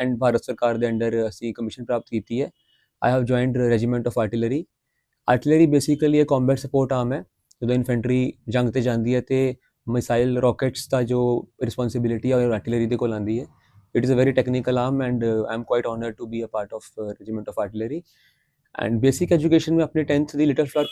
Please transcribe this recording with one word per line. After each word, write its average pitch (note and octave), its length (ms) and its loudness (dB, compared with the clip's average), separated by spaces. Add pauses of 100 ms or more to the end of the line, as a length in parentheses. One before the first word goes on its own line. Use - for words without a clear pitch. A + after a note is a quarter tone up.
and B2+ 140 -2
ਭਾਰਤ A#2+ 260 2
ਸਰਕਾਰ A#2 340 -2
ਦੇ A#2 80 0
under A2+ 420 0
ਅਸੀਂ A2+ 260 -8
ਕਮਿਸ਼ਨ A#2 300 -8
ਪ੍ਰਾਪਤ A#2 260 -4
ਕੀਤੀ A#2 320 -4
ਹੈ। - 80 -6 (580)
I B2+ 80 2
have B2+ 160 0
joined B2 260 0
the A#2+ 140 2
Regiment A#2+ 360 0
of A2+ 40 -4 (120)
Artillery। A#2 380 -2 (720)
Artillery D#3 320 4
basically D3 480 2
ਇੱਕ D3+ 140 4
ਕੰਬੈਟ C3 300 2
ਸਪੋਰਟ C3+ 340 0
ਆਰਮ B2 200 0
ਹੈ। E3+ 120 -6 (380)
ਜਦੋਂ A#2+ 120 0
ਇਨਫੈਂਟਰੀ B2+ 580 0 (160)
ਜੰਗ B2 200 0
ਤੇ B2+ 120 -2
ਜਾਂਦੀ A#2 340 0
ਹੈ B2+ 60 2
ਤੇ C3 360 0 (320)
ਮਿਸਾਈਲ, A#2+ 500 0
ਰਾਕੇਟਸ B2+ 500 0
ਦਾ C3 140 0
ਜੋ B2 460 0 (140)
ਰਿਸਪੌਂਸਿਬਿਲਟੀ A#2+ 680 -2
ਹੈ, B2+ 60 4
ਉਹ B2 160 2
ਆਰਟਿਲਰੀ A#2 340 0
ਦੇ A#2 100 0
ਕੋਲ A#2 160 0
ਆਉਂਦੀ G#2+ 280 -2
ਹੈ। D3 60 -10 (520)
It A#2+ 60 0
is C3 100 4
a - 20 2
very C3 160 4
technical B2+ 420 0
arm C3 340 0
and, B2 100 0
uh, A2+ 200 0
I A2 200 -2
am A#2 40 -6
quite A#2+ 300 -2
honored A2+ 300 -6
to A#2 80 -12
be A2+ 100 -6
a A2+ 160 -8
part G#2 180 -6
of, A2 80 -10 (200)
uh, G#2 80 -6
Regiment G#2+ 420 -8
of G#2+ 140 -2
Artillery। A2+ 340 -6 (840)
And A2+ 160 0
basic E3+ 360 2
education D#3+ 380 2
ਮੈਂ E3 80 2
ਆਪਣੀ D#3 180 -2
tenth D3+ 360 -2
ਦੀ D3+ 60 4
Little D3 220 2
Flower D3 260 -2